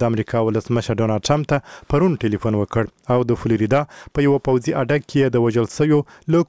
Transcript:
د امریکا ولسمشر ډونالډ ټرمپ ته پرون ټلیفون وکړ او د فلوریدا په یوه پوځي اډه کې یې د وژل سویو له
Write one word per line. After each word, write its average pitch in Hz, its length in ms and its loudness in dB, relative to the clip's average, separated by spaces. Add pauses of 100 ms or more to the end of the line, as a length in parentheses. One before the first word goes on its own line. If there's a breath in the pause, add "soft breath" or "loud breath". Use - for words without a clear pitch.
د 117 100 2
امریکا 113 360 -2
ولسمشر 110 520 -2
ډونالډ 110 280 0
ټرمپ 147 240 0
ته - 420 -6
پرون 165 280 2
ټلیفون 107 380 0
وکړ 110 560 -2
او 123 160 0
د 113 100 0
فلوریدا 113 460 2
په - 380 -4
یوه 139 220 4
پوځي 127 240 0 (100)
اډه 135 160 0 (100)
کې - 160 -2
یې 131 120 2
د 120 100 4
وژل 117 280 0
سویو 151 260 2 (360 loud breath)
له 170 140 2